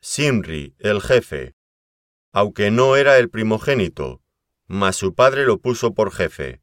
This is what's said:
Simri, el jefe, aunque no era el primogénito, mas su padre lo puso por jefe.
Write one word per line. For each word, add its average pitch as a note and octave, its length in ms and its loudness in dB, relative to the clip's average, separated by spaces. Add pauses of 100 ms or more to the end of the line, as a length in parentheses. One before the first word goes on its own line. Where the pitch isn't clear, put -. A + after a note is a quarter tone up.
Simri, F2 760 -4
el G#2 220 0
jefe, D2+ 540 -2 (760)
aunque G2+ 380 0
no C3 260 4
era C#3 220 6
el A#2+ 120 2
primogénito, A2 920 -4 (440)
mas G2 300 -2
su F#3 180 -4
padre C3+ 300 4
lo A2+ 140 2
puso A#2 360 -4
por G#2 180 -2
jefe. C#2+ 500 -8